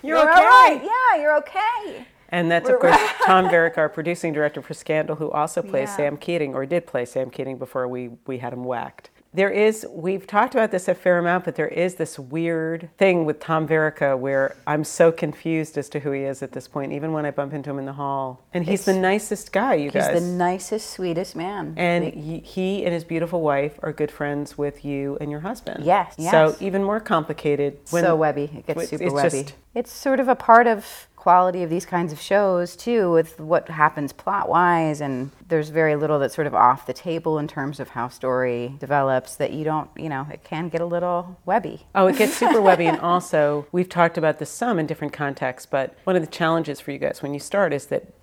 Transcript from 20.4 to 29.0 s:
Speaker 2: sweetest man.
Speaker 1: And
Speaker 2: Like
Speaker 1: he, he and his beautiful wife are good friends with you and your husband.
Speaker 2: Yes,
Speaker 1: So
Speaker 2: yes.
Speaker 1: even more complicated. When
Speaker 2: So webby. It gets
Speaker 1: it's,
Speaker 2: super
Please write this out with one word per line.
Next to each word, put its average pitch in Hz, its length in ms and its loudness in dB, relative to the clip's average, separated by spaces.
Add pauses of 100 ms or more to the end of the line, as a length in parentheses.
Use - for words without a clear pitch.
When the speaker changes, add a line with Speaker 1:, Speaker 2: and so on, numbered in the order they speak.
Speaker 2:
sweetest 180 460 -6
man. 165 420 -8
Speaker 1:
And 175 280 0
Speaker 2:
Like - 100 -8
Speaker 1:
he, 156 240 -10
he 190 460 -4
and 175 80 0
his 165 100 -4
beautiful 165 380 -4
wife 147 420 -2
are 156 100 -6
good 147 180 -4
friends 143 460 -6
with 143 260 -6
you 139 380 -6
and 147 80 -8
your 147 120 -10
husband. 196 440 -10
Speaker 2:
Yes, 180 300 0
Speaker 1:
So 156 80 -10
Speaker 2:
yes. 160 380 4
Speaker 1:
even 196 220 -2
more 208 160 -2
complicated. 147 760 -2 (140)
When 170 120 2
Speaker 2:
So 170 120 4
webby. 147 420 0
It - 100 -16
gets 156 140 -4
Speaker 1:
it's, - 80 -8
Speaker 2:
super 151 140 -6